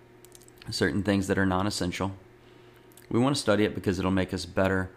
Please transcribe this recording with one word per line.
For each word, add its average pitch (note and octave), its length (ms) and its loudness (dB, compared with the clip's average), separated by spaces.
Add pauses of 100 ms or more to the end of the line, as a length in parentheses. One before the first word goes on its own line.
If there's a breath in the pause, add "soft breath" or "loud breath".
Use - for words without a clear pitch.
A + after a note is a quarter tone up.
(720)
certain G2+ 320 0
things G2 240 2
that F#2+ 120 0
are G2 80 2
non-essential. F#2+ 680 -2 (960 loud breath)
We A2+ 80 0
want C3 160 2
to C#3 60 -4
study G#2 240 2
it F#2+ 100 0
because F#2 240 -2
it'll F#2 120 0
make F#2 220 0
us F2 140 -4
better, F#2+ 500 0